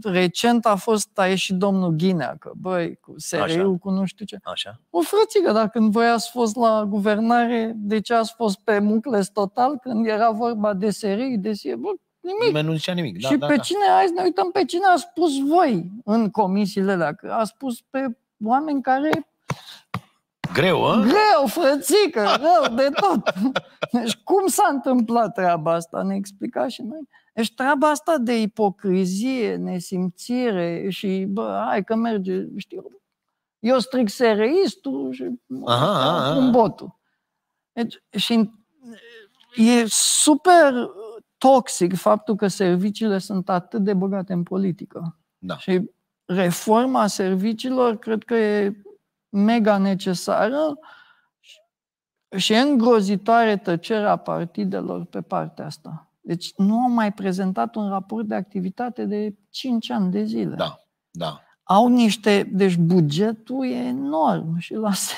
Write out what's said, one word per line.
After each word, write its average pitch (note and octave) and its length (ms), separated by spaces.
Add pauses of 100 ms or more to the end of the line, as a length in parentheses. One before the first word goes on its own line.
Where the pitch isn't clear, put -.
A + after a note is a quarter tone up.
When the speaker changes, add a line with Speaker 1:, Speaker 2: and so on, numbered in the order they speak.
Speaker 1:
recent G3 600
a G#3+ 100
fost, G#3+ 440
a F#3+ 80
ieșit F#3 280
domnul F#3+ 360
Ghinea, D#3+ 480
că, - 160
băi, F3 460
cu - 160
S - 140
R F3 40
I-ul, D#3 80
Speaker 2:
Așa. F3+ 360
Speaker 1:
cu G3 100
nu F#3+ 160
știu G3 200
ce. G3+ 180
Speaker 2:
Așa. - 360 (100)
Speaker 1:
O, E4+ 120
frățică, G4+ 500
dacă A3 160
când A3 240
voi A#3 160
ați A#3 240
fost A3+ 240
la A3 320
guvernare, A3+ 880
de G#3 260
ce A#3+ 120
ați A3+ 200
fost G#3+ 300
pe G#3 160
mucles G#3 500
total A#3+ 500
când A3+ 280
era A3 240
vorba G#3+ 420
de G3 160
S F#3+ 120
R G3+ 180
I, B3+ 180
de G3+ 160
sie? A3 220
Bă, B3+ 140 (300)
nimic. G4+ 260
Speaker 2:
Nimeni D#3 220
nu D#3+ 60
zicea D#3+ 200
nimic. E3+ 280
Da, B3+ 60
Speaker 1:
Și D4 100
Speaker 2:
da, C4+ 80
Speaker 1:
pe D4 100
Speaker 2:
da. A#3+ 60
Speaker 1:
cine, G4+ 220 (100)
hai F#4+ 140
să E4+ 80
ne F4+ 80
uităm F4+ 280
pe F#4 140
cine F4 280
a E4+ 40
spus D#4+ 340 (160)
voi B3+ 440 (120)
în G#3+ 260
comisiile G3 600
alea, E3 220
că - 180
a A3+ 120
spus A#3 460
pe C4+ 280 (260)
oameni C#4 380
care C#4+ 440 (1300)
Speaker 2:
Greu, D#3 320
a? D#3 140
Speaker 1:
Greu, E4 480
frățică, D4 760
rău C4 520
de C4+ 140 (120)
tot. D#4 320 (280)
Speaker 2:
<laughs> - 300
Speaker 1:
Deci A#3 240
cum F#4+ 320
s-a G4 240
întâmplat A#3+ 600
treaba E3+ 400
asta? E3+ 280
Ne G3 140
explica G#3+ 520
și - 140
noi. C4+ 180 (340)
Deci A3+ 200
treaba C#4 360
asta D4+ 280
de A#3 240
ipocrizie, G3 1120
nesimțire F#3 1300
și, F#3+ 400
bă, G3+ 380
hai A#3 160
că A3 120
merge, G#3+ 380 (240)
știu, F4 260 (760)
eu B3+ 200
stric A#3+ 300
S - 100
R A3 200 (240)
I-stul C4+ 480
și B3+ 160 (380)
Speaker 2:
Aha, B2 200
aha, E3+ 400
aha. - 80
Speaker 1:
pun C4 180
botul. A3+ 480 (720)
Deci, - 300 (140)
și A3 320 (1040)
e A#3 320
super D4+ 840 (640)
toxic G#3+ 580
faptul G#3 400
că G3+ 120
serviciile G3 720
sunt F#3+ 320
atât F#3+ 340
de G#3 100
băgate F#3+ 400
în F3 100
politică. F3+ 760 (200)
Speaker 2:
Da. - 200
Speaker 1:
Și F#3 320 (360)
reforma G#3+ 800
serviciilor A3 920
cred A3 260
că A#3+ 120
e G#3 460 (520)
mega G#3 440
necesară G3 1040 (1600)
și F#3+ 160
e G#3+ 40
îngrozitoare A3+ 1000
tăcerea G3 580
partidelor F3 880
pe F#3+ 160
partea E3 440
asta. - 420 (140)
Deci - 340
nu G#3 240
au B3+ 100
mai A3 240
prezentat G3 640
un G#3 140
raport G3 360
de G#3+ 100
activitate G#3 720
de G#3 280 (160)
cinci A#3+ 400
ani G3+ 220
de G#3 120
zile. A3 320
Speaker 2:
Da, - 240 (320)
da. E2 300 (220)
Speaker 1:
Au G#3 240
niște... G#3+ 640
Deci F#3+ 240
bugetul F#3 920
e B3+ 100
enorm B3 800
și - 160
la G#3+ 200
S - 240